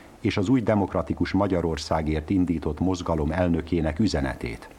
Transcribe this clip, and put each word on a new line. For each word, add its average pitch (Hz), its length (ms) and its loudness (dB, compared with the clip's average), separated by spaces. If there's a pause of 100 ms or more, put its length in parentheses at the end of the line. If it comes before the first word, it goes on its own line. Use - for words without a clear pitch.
(200)
és 104 160 0
az 95 120 0
új 131 120 4
demokratikus 92 720 0
Magyarországért 80 960 0
indított 85 500 0
mozgalom 85 500 0
elnökének 82 680 0
üzenetét. 110 720 -2 (100)